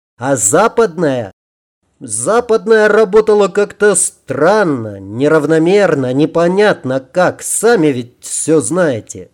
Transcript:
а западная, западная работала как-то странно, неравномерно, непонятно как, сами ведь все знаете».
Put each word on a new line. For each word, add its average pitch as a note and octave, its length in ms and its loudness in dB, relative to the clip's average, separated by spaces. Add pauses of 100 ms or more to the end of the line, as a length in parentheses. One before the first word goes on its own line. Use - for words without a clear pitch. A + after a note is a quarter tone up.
(180)
а C3+ 180 -4
западная, D#3 960 0 (680)
западная G#3+ 880 0
работала G#3 600 2
как-то G3+ 460 0
странно, C3+ 1040 -2
неравномерно, D3+ 1120 0
непонятно E3 880 0
как, E3+ 420 -2
сами G#3 460 0
ведь B2 320 -4
все - 400 -2
знаете». A#2+ 720 -4